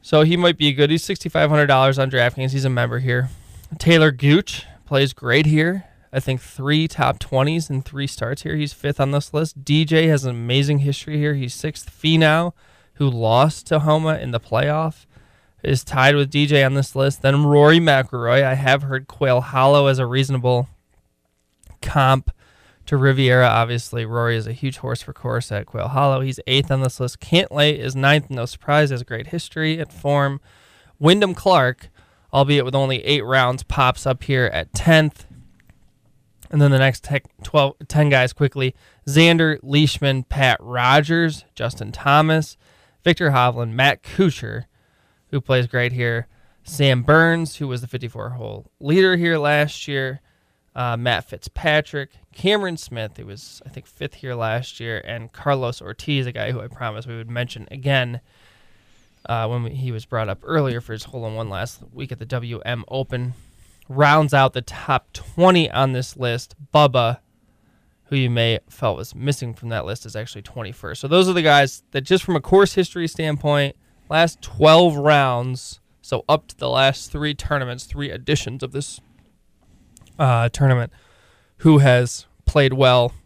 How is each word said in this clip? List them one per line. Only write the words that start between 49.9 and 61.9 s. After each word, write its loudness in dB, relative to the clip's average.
uh, -4
Matt -2
Fitzpatrick, -4
Cameron -2
Smith, -12
who -18
was, -20
I -20
think, -20
fifth -14
here -12
last -6
year, -10
and -14
Carlos -4
Ortiz, -6
a -8
guy -6
who -6
I -14
promised -12
we -14
would -14
mention -8
again, -2
uh, -4
when -4
we, -8
he -6
was -10
brought -6
up -8
earlier -2
for -14
his -12
hole-in-one -10
last -10